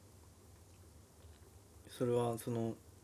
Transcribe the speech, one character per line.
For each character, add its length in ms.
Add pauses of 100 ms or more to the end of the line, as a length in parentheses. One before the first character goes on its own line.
(1900)
そ 160
れ 60
は、 280
そ 100
の、 260 (280)